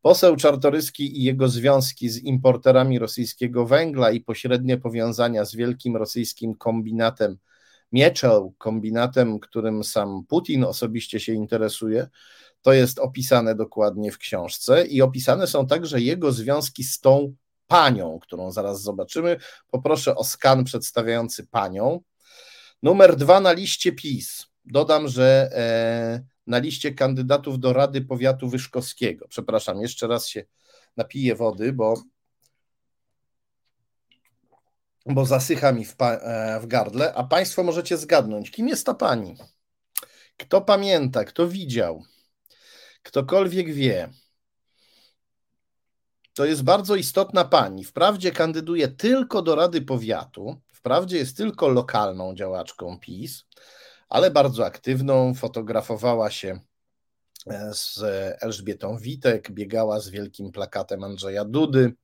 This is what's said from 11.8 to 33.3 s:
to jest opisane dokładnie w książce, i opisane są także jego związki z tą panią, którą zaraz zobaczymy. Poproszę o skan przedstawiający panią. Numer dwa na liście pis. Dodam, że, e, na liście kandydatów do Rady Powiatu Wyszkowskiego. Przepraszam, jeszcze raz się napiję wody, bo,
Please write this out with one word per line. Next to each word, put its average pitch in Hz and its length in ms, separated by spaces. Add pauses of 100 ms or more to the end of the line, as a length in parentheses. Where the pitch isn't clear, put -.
to 135 120
jest 127 260
opisane 127 560
dokładnie 107 560
w - 60
książce, 104 680
i 131 160
opisane 131 460
są 135 200
także 147 340
jego 151 300
związki 127 520
z - 160
tą 139 360 (320)
panią, 107 520
którą 90 320
zaraz 101 300
zobaczymy. 104 560 (320)
Poproszę 135 460
o 113 80
skan 131 400
przedstawiający 117 840
panią. 110 540 (840)
Numer 180 320
dwa 151 240
na 190 120
liście 180 400
pis. - 560 (180)
Dodam, 147 420
że, 131 460
e, 117 680 (240)
na 120 100
liście 143 360
kandydatów 135 680
do 127 140
Rady 139 280
Powiatu 131 480
Wyszkowskiego. 123 760
Przepraszam, 104 540
jeszcze 117 260
raz 117 200
się 101 160 (540)
napiję 120 380
wody, 113 380
bo, 113 300 (3000)